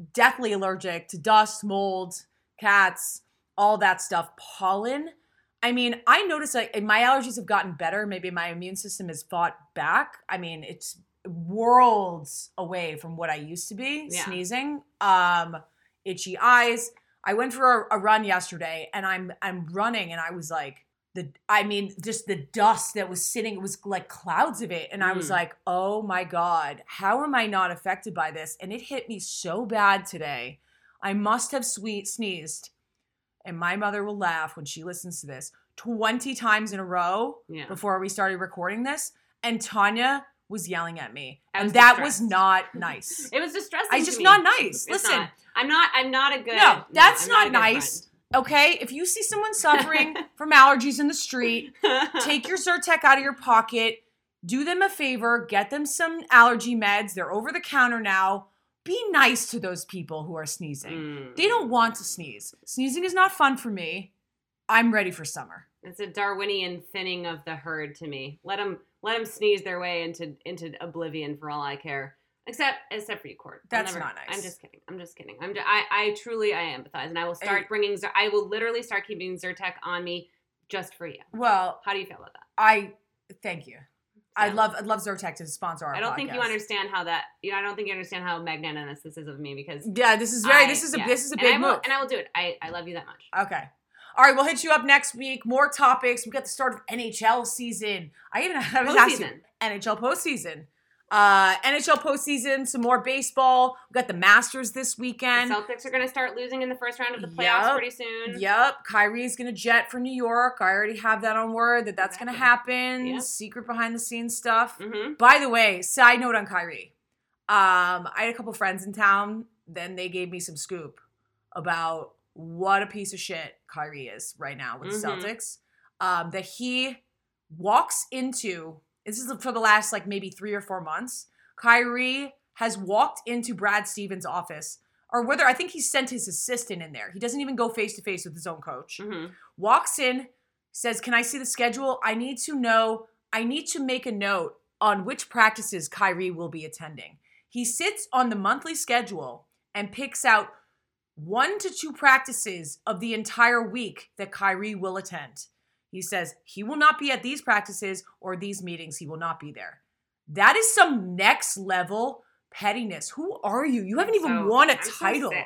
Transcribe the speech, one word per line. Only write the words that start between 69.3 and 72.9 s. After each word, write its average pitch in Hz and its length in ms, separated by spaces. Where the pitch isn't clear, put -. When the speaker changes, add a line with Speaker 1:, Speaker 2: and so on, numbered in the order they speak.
Speaker 2:
their 185 160
way 175 240
into, 165 320
into 170 260
oblivion 160 560
for 151 120
all 147 140
I 143 140
care. 139 380
Except, 269 300
except 214 320